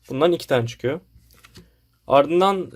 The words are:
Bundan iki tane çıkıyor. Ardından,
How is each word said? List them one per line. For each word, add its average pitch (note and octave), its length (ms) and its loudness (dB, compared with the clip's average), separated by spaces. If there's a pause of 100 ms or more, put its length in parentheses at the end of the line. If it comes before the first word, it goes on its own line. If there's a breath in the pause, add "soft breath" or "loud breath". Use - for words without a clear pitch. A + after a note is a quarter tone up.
Bundan D3 220 2
iki E3 160 -4
tane A#2+ 200 0
çıkıyor. C3 320 -6 (1080 soft breath)
Ardından, F3 680 0